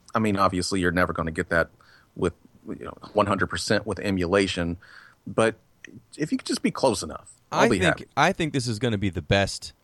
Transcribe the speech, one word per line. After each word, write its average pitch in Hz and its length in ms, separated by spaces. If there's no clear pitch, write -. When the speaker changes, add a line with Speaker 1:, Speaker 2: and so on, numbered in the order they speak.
Speaker 1:
I 113 60
mean, 104 180
obviously, 92 420
you're 87 100
never 87 220
gonna 80 200
get 87 180
that 82 180
with, 90 160
you - 200
know, - 100
one 104 140
hundred 98 220
percent - 380
with 101 120
emulation. 90 800
But 113 300
if 156 160
you 262 60
could - 80
just - 160
be 214 80
close 120 320
enough, - 280
I'll 175 140
Speaker 2:
I 233 40
Speaker 1:
be 196 100
Speaker 2:
think, 185 60
Speaker 1:
happy. - 220
Speaker 2:
I 160 160
think 156 220
this 123 120
is 110 120
gonna 113 180
be 98 140
the 87 100
best - 640